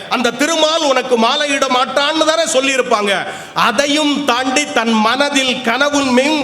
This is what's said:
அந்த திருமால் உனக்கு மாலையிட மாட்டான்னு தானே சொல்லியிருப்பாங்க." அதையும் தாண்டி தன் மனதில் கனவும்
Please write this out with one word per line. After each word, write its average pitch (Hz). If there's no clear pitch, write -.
அந்த 240
திருமால் 311
உனக்கு 254
மாலையிட 277
மாட்டான்னு 277
தானே 320
சொல்லியிருப்பாங்க." 233
அதையும் 285
தாண்டி 269
தன் 226
மனதில் 254
கனவும் 262